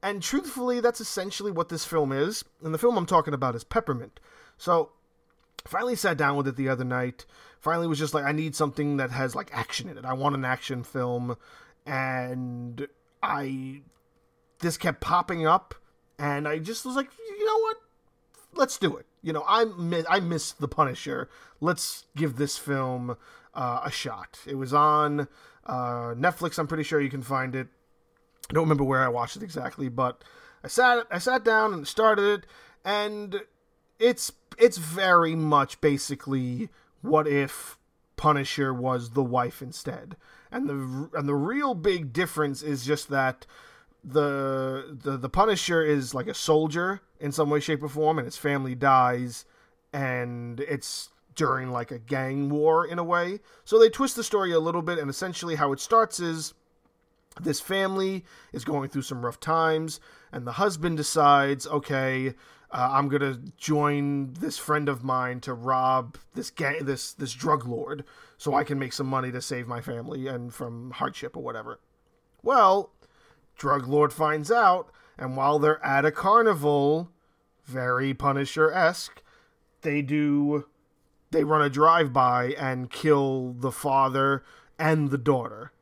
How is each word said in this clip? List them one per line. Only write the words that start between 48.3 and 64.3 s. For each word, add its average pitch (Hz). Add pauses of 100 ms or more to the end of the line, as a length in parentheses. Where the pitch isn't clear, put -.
family 135
dies, 123 (480)
and 123
it's - (260)
during, 127
like, 120
a 120
gang 135
war 160
in 170
a 170
way. 175 (240)
So 220
they 226
twist 262
the 226
story 190
a 165
little 170
bit, 165
and 143
essentially 170
how 147
it 139
starts 220
is 165 (880)
this 160
family 190 (260)
is 120
going 139
through 139
some 123
rough 117
times, 160 (320)
and 120
the 120
husband 170
decides, 143
"Okay, 131 (360)
uh, 127
I'm 139
gonna 135 (160)
join 143